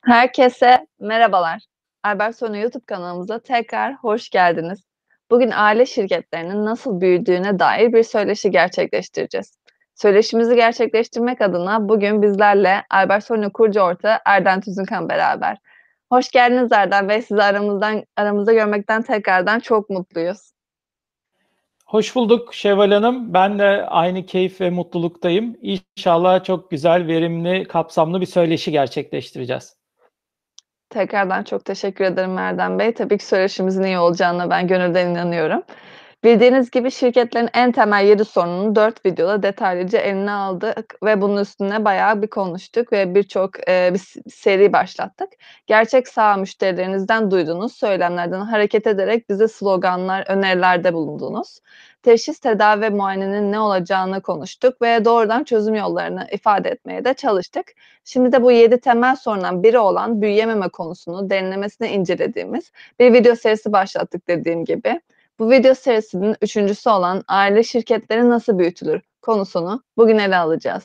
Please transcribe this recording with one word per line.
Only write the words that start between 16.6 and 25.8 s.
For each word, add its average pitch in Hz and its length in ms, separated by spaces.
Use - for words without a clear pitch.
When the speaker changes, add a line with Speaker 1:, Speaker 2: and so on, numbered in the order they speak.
Speaker 1:
Erden 196 380
Bey. 214 120
Sizi 214 220
aramızdan, 202 600
aramızda 208 380
görmekten 214 480
tekrardan 202 580
çok 208 300
mutluyuz. 180 640
Speaker 2:
Hoş 214 300
bulduk 233 380
Şevval 202 380
Hanım. 226 420
Ben 196 260
de 202 260
aynı 180 400
keyif 185 360
ve 185 80
mutluluktayım. 175 920
İnşallah 185 840